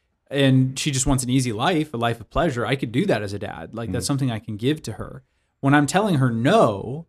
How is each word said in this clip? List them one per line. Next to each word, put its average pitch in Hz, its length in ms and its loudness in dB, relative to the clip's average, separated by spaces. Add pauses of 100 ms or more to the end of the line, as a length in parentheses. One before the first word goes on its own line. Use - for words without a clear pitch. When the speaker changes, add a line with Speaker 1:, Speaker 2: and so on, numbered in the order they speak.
(300)
Speaker 1:
and 131 480 4
she - 140 -2
just 131 160 -2
wants 131 160 2
an 123 60 -4
easy 123 220 2
life, 151 420 -2
a 120 40 -6
life 117 220 0
of - 100 -20
pleasure, 131 360 0
I 120 100 0
could 127 160 -6
do 147 140 0
that 131 160 0
as 101 120 -6
a 101 60 -8
dad. 82 340 -10
Like, 110 180 -6
that's 113 140 -4
Speaker 2:
Mm. - 20 -6
Speaker 1:
something 139 240 0
I 110 80 -4
can 104 180 -10
give 139 260 -2
to 110 100 -8
her. - 300 -14 (380)
When 135 120 4
I'm 147 140 4
telling 190 280 2
her 131 160 4
no, 120 760 2